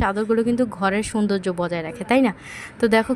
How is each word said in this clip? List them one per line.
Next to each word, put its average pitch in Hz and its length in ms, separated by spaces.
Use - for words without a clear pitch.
চাদরগুলো 220 480
কিন্তু 240 140
ঘরের 196 340
সৌন্দর্য 202 360
বজায় 170 260
রাখে, 190 240
তাই 262 160
না? 254 40
তো 240 60
দেখো 220 200